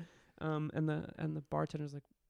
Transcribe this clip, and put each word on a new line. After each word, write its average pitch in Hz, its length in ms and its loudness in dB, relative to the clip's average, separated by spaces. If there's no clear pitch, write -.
Um, 151 340 2
and 156 160 4
the, 151 280 0
and 156 160 0
the 156 100 -4
bartender's 151 500 -2
like, 143 100 -10